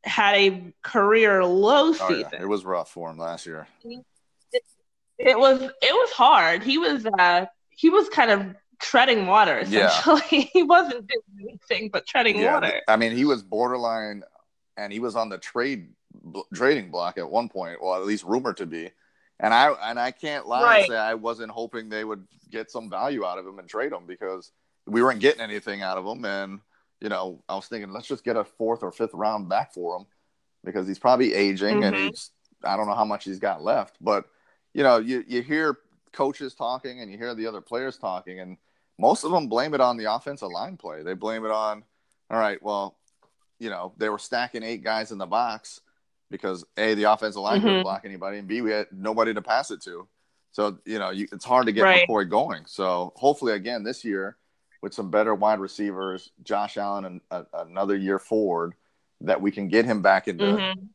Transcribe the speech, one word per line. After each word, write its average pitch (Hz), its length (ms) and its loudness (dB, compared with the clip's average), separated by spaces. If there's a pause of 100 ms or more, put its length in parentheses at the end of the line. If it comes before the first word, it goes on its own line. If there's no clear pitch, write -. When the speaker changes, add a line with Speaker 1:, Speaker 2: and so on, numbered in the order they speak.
Speaker 1:
had 202 300 2
a 185 460 2
career 208 640 4
low 208 440 6
Speaker 2:
Oh, 330 40 4
yeah. - 160 0
Speaker 1:
season. - 340 -2
Speaker 2:
It 95 60 -6
was 101 160 -2
rough 90 260 -4
for 82 200 -12
him 78 80 -14
last 82 280 -10
year. 78 220 -14 (160)
Speaker 1:
It, - 800 -10 (560)
it 247 180 4
was, 262 240 6
it 262 100 -8 (100)
was 453 300 4
hard. 208 520 6
He 269 140 0
was, 294 280 0
uh, 180 420 4 (220)
he - 200 4
was 381 200 6
kind 240 220 4
of 196 240 0 (240)
treading 240 460 4
water, 180 400 6
Speaker 2:
Yeah. 107 220 4
Speaker 1:
essentially. 294 640 4
<laughs> - 40 -20
He 370 80 8
wasn't 285 460 4
doing 202 420 -8
anything 220 400 -6
but - 160 -4
treading 233 320 2
Speaker 2:
Yeah, 226 160 4
Speaker 1:
water. 240 160 2
Speaker 2:
th-, - 180 -4
I 110 80 6
mean, 113 160 2
he 123 140 2
was 131 160 2
borderline, 113 840 -4 (540)
and 101 160 -10
he 110 60 -6
was 117 160 -4
on 113 140 -2
the 95 100 -10
trade 120 500 -4 (240)
bl-, 85 280 -16 (120)
trading 120 380 2
block 87 260 -4
at 85 100 -8
one 113 220 -4
point, 87 320 -10
well, 92 140 -2
at 92 100 -4
least 104 180 -2
rumored 113 340 -2
to 92 100 -8
be. 82 240 -10 (480)
And 107 120 0
I, 135 220 6 (160)
and 120 100 -6
I 127 120 -2
can't 147 360 -8
lie 120 120 0
and 240 80 4 (140)
Speaker 1:
Right. 139 60 2
Speaker 2:
say 117 80 -4
I 110 200 -2
wasn't 113 340 -8
hoping 113 400 -10
they 107 140 -6
would 101 240 -10 (240)
get 113 180 -10
some 113 180 -12
value 104 380 -4
out 92 140 -6
of 92 80 -16
him 98 100 -18
and 90 100 -20
trade 120 260 -6
him 87 120 -12
because 92 460 -10 (340)
we 113 160 0
weren't 123 180 2
getting 117 220 4
anything 104 400 -8
out 95 160 -4
of 92 80 -8
him. 117 180 -10
And, 98 360 -6 (420)
you 107 80 -8
know, 92 400 -6
I 95 60 -6
was 98 100 -10
thinking, 101 260 -12
"Let's 110 160 -14
just 131 160 -8
get 117 140 -2
a 107 60 0
fourth 113 400 -4
or 90 80 -8
fifth 113 220 -4
round 104 360 -4
back 110 240 -2
for 87 240 -8
him," 98 80 -14 (580)
because 95 240 -6
he's 98 120 -6
probably 123 340 4
aging 101 500 2
and 98 120 2
Speaker 1:
Mm-hmm. 98 140 -2
Speaker 2:
he's, - 220 -14 (320)
I 98 140 -2
don't 107 100 -2
know 101 80 -2
how 110 100 2
much 104 200 -6
he's 98 140 -10
got 90 240 -4
left. 110 360 -2
But, 101 260 0 (480)
you 143 100 0
know, 123 140 6
you, 117 300 -2
you 123 140 -4
hear 151 380 -2 (340)
coaches 139 400 -4
talking 127 480 -8
and 104 100 -16
you 101 60 -16
hear 117 180 -8
the 110 120 -6
other 107 140 -10
players 127 360 -8
talking, 92 420 -8
and 92 180 -16 (400)
most 120 260 2
of 156 80 -4
them 160 160 0
blame 135 280 0
it 135 60 2
on 123 160 4
the 110 140 -4
offensive 120 380 -6
line 98 280 -8
play. 78 260 -12
They 90 100 -6
blame 110 320 -6
it 110 60 -4
on, 107 320 -4 (480)
"All 113 80 0
right, 104 240 -2
well, 101 320 -6 (640)
you 113 100 -8
know, 92 280 -10
they 110 120 -2
were 104 80 -4
stacking 120 460 -6
eight 113 220 -8
guys 110 260 -4
in 104 80 -12
the 92 80 -8
box 110 540 -4 (500)
because 95 320 -6 (140)
A, 110 160 0
the 104 100 0
offensive 107 380 2
line 110 180 0
couldn't 196 160 2
Speaker 1:
Mm-hmm. 185 80 0
Speaker 2:
block 98 220 -6
anybody, 98 320 -10
and 101 100 -14
B, 113 140 -4
we 107 100 -2
had 107 220 -2
nobody 110 400 -2
to 104 80 -6
pass 113 280 -2
it 104 120 -12
to." 87 260 -16 (460)
So, 104 320 -2
you 110 120 -6
know, 98 120 -4
you, 98 240 -6
it's 95 120 -14
hard 123 200 4
to 110 80 2
get 104 100 4
Speaker 1:
Right. 180 240 6
Speaker 2:
McCoy 104 220 0
going. 101 380 0
So 90 500 -4
hopefully 139 340 2
again 107 320 -6
this 123 220 -10
year 98 320 -6 (440)
with 98 120 -10
some 98 160 -8
better 107 240 2
wide 104 260 2
receivers, 95 680 -8 (140)
Josh 104 340 -4
Allen, 101 280 -6
and 90 160 -14 (100)
a, 90 140 -10 (200)
another 98 300 -2
year 98 240 -2
forward, 90 560 -2 (460)
that 92 200 0
we 101 100 0
can 101 180 -8
get 113 160 4
him 107 180 -2
back 95 240 4
into 104 180 -4
Speaker 1:
Mm-hmm. 190 500 -2